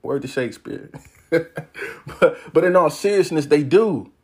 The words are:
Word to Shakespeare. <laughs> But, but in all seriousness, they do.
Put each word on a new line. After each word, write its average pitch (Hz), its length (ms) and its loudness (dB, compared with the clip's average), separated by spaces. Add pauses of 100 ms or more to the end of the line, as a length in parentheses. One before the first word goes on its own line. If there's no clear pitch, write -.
Word 139 180 -4
to 143 60 -12
Shakespeare. - 680 -10
<laughs> - 40 -18 (320)
But, - 1200 -4
but 160 100 4
in 180 120 2
all 165 160 4
seriousness, 175 560 -2
they 147 160 2
do. 156 480 2 (120)